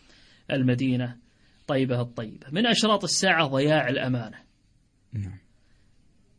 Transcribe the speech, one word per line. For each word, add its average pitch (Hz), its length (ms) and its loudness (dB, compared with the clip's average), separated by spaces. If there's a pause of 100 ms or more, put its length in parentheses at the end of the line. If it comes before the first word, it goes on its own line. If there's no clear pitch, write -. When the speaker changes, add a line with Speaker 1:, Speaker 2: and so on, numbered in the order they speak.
(520)
Speaker 1:
المدينة 127 640 0 (500)
طيبة 127 340 0
الطيبة. 120 520 -10
من 208 140 0
أشراط 214 380 2
الساعة 165 420 2
ضياع 135 420 2
الأمانة. 123 480 -2 (760)
Speaker 2:
نعم. 95 260 -8 (1000)